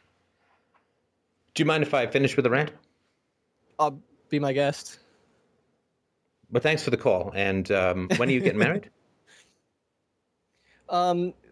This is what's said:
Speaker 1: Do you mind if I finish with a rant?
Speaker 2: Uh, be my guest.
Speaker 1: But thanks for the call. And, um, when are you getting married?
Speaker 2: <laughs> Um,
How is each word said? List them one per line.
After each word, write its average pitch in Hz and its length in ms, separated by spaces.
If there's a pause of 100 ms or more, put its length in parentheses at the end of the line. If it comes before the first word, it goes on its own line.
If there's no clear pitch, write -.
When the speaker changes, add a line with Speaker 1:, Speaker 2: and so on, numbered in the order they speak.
(1500)
Speaker 1:
Do 160 80
you - 20
mind 156 180
if 147 120
I 123 120
finish 135 300
with 127 100
a 113 40
rant? 143 200 (1080)
Speaker 2:
Uh, 151 120 (380)
be 151 100
my 143 140
guest. 143 460 (1500)
Speaker 1:
But 117 100
thanks 156 200
for 135 80
the 120 60
call. 95 380
And, 95 380
um, 92 440
when 123 120
are 135 40
you 127 80
getting 104 200
married? 165 340
Speaker 2:
<laughs> - 60 (1900)
Um, 180 420 (180)